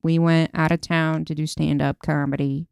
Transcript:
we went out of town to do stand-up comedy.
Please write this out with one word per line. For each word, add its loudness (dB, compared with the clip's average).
we 2
went 4
out 0
of 0
town -2
to -6
do -4
stand-up -2
comedy. -2